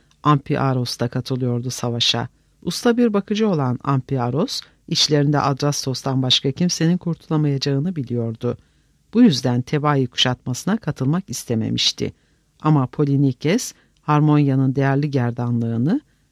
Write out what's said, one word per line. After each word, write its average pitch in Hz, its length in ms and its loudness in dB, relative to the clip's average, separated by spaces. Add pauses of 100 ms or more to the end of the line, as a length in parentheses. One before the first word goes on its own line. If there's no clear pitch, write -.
(220)
Ampiaros 135 800 0
da 120 80 0
katılıyordu 123 640 -4
savaşa. 120 580 -4 (340)
Usta 226 340 0
bir 233 180 2
bakıcı 208 340 0
olan 135 360 0
Ampiaros, 135 760 -2 (280)
içlerinde 147 520 2
Adrastos'tan 135 840 -2
başka 131 300 0
kimsenin 175 460 0
kurtulamayacağını 151 1000 -2
biliyordu. 120 600 -4 (580)
Bu 233 80 6
yüzden 123 400 4
Tebai 143 440 0
kuşatmasına 127 680 -2
katılmak 151 540 -2
istememişti. 113 800 -2 (500)
Ama 147 240 4
Polynikes, 143 880 0 (280)
Harmonya'nın 147 720 4
değerli 139 360 0
gerdanlığını 120 880 -2 (320)